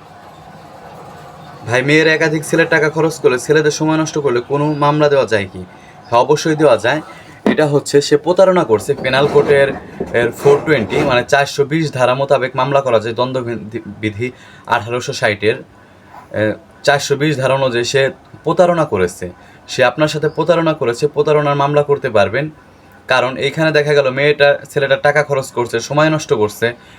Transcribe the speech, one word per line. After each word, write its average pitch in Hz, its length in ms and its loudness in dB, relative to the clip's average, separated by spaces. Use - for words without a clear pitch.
ভাই, 127 160 0
মেয়েরা 156 300 4
একাধিক 156 300 0
ছেলের 165 260 0
টাকা 156 200 2
খরচ 156 300 -2
করলে, 127 200 2
ছেলেদের 151 320 0
সময় 156 260 -2
নষ্ট 156 200 -4
করলে 123 240 -2
কোনো 147 320 -2
মামলা 147 360 2
দেওয়া 135 160 2
যায় 101 280 -2
কি? 92 120 -14
হ্যাঁ, 117 120 4
অবশ্যই 151 340 0
দেওয়া 143 220 4
যায়। 127 240 -2
এটা 151 220 2
হচ্ছে 143 340 2
সে 147 160 2
প্রতারণা 180 460 4
করছে। - 300 0
পেনাল 131 400 0
কোডের, 139 400 4
এর 117 180 0
ফোর 143 340 2
টোয়েন্টি, 131 320 0
মানে, 131 300 0
চারশো 143 380 0
বিশ 151 280 -4
ধারা 127 220 0
মোতাবেক 135 400 0
মামলা 139 260 0
করা 120 180 2
যায়। 113 160 -6
দ্বন্দ্ব 127 260 -2
বিধি, 113 460 -8
বিধি 107 440 -6
আঠারোশো 120 480 -4
ষাটের, 107 420 0
এ, 104 220 -2
চারশো 143 320 0
বিশ 143 220 -2
ধারা 131 160 0
অনুযায়ী 127 300 0
সে 135 260 0
প্রতারণা 170 420 2
করেছে। 92 440 -4
সে - 160 0
আপনার 151 240 2
সাথে 147 220 -2
প্রতারণা 160 440 0
করেছে, 131 340 -2
প্রতারণার 147 480 0
মামলা 147 280 2
করতে 143 260 -2
পারবেন। 107 400 0
কারণ 127 300 0
এইখানে 151 340 -2
দেখা 147 220 2
গেল 143 160 4
মেয়েটা, 143 500 2
ছেলেটা 139 260 0
টাকা 147 280 2
খরচ 135 280 -4
করছে, 120 280 -4
সময় 151 300 0
নষ্ট 151 240 -2
করছে, 113 400 -2